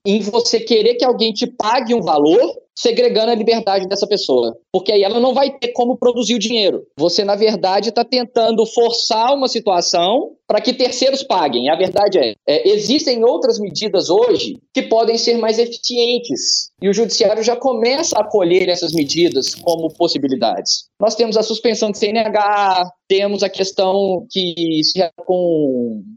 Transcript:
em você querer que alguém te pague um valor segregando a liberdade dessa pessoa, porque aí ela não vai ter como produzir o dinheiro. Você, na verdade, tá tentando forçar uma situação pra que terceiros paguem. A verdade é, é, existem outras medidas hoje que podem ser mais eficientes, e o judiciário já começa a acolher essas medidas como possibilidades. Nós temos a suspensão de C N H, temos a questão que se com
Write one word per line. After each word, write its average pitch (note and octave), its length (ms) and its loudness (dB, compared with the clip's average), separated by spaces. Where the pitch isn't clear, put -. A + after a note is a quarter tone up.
em G3+ 140 2
você G#3 400 0
querer A3+ 360 2
que B3+ 100 0
alguém A3 260 0
te - 140 -4
pague A#3 480 -2
um A#3 80 0
valor D#3+ 580 2
segregando A3+ 540 2
a A#3 40 2
liberdade G3+ 520 0
dessa G3 200 -4
pessoa, B2+ 480 0
porque F#3+ 200 -2
aí G3+ 120 4
ela A3 160 0
não B3+ 140 2
vai C#4 180 0
ter A#3+ 220 -8
como B3 240 -2
produzir A#3+ 380 0
o A3 40 -2
dinheiro. G#3 440 -2
Você, F3 260 0
na G3+ 120 0
verdade, G#3 560 0
tá A#3 120 0
tentando A#3 600 0
forçar A#3 720 0
uma C4 120 0
situação F#3+ 840 0
pra G#3+ 140 2
que B3 120 0
terceiros B3+ 480 0
paguem. C#3 480 0
A D#3 60 2
verdade F#3 420 2
é, A#2 160 2
é, D#3+ 220 2
existem A#3 540 0
outras A#3 360 2
medidas F#3+ 500 -4
hoje F#3+ 480 2
que C4+ 100 0
podem A3+ 340 2
ser A#3 200 0
mais A3 220 0
eficientes, A#3+ 1120 -2
e F#3+ 80 0
o G3+ 40 4
judiciário A3 500 0
já A#3 120 0
começa B3+ 600 -2
a G#3 40 4
acolher F#3 480 2
essas E3+ 240 -2
medidas D3 600 0
como E3 400 -2
possibilidades. C3 920 -2
Nós A3 140 2
temos A3+ 240 0
a G#3+ 60 2
suspensão A3 480 -2
de G#3 60 -10
C G#3 100 -2
N A3 120 0
H, G3+ 720 0
temos G3+ 360 0
a G3 60 0
questão F#3+ 800 0
que E3 540 -2
se F3+ 160 0
com C#3+ 760 0